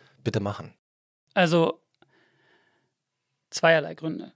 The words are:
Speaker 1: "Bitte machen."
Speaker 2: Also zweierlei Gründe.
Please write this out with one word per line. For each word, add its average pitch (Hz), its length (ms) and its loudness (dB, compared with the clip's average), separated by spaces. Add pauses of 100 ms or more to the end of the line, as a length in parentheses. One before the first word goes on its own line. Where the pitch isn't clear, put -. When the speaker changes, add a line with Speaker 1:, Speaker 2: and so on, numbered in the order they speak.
(220)
Speaker 1:
"Bitte 110 180 -2
machen." - 340 -8 (600)
Speaker 2:
Also 170 460 2 (1700)
zweierlei 160 440 2
Gründe. - 420 -10